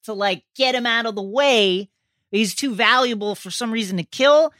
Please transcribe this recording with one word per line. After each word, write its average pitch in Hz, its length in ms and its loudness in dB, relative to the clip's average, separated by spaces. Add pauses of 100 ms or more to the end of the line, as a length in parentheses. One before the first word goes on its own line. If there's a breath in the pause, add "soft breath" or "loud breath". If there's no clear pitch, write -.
to, 220 80 -10
like, 196 300 -2 (120)
get 254 200 0
him 240 100 -2
out 233 200 0
of 226 100 -6
the 202 60 -6
way. 202 680 2 (420)
He's 202 240 0
too 269 180 -4
valuable 220 640 0
for - 160 -14
some 233 200 -6
reason 202 260 -4
to 170 60 -4
kill. 294 560 2